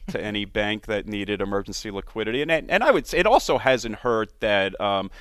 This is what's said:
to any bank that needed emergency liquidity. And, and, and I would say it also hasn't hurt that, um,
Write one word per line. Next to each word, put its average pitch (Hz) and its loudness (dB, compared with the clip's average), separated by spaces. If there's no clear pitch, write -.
to - -6
any 104 -4
bank 104 -2
that 104 -2
needed 101 -4
emergency 101 -4
liquidity. 107 -4
And, 156 -4
and, 160 0
and 202 2
I 294 6
would 180 2
say - 0
it 190 4
also 214 4
hasn't 117 2
hurt 110 -2
that, 98 2
um, 98 0